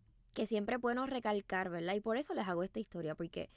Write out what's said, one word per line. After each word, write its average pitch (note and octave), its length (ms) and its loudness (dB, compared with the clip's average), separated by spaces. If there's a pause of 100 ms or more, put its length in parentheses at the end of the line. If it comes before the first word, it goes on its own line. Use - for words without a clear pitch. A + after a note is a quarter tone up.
(340)
que A#3 120 0
siempre G#3 300 2
es B3+ 60 0
bueno B3 240 2
recalcar, G#3 640 0
¿verdad? E3+ 260 0
Y G#3 60 0
por A3+ 160 2
eso D4+ 160 -2
les A3 140 0
hago F3 160 2
esta - 160 -4
historia, E3 360 -4
porque E3+ 420 -6